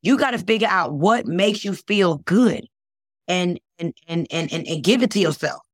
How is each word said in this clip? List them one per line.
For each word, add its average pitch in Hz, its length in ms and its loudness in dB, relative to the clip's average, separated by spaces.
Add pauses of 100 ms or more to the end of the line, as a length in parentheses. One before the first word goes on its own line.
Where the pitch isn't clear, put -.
You 240 160 4
gotta 254 200 0
figure 214 300 0
out 180 240 0
what 196 340 2
makes 202 380 0
you 196 100 -4
feel 180 440 0
good 208 480 2 (600)
and, 180 320 -2 (200)
and, 170 160 -6 (120)
and, 165 240 -4
and, 170 220 -4
and, 165 160 -8
and 156 160 -6
give 233 180 4
it 247 100 0
to 202 60 -2
yourself. 160 440 -2 (120)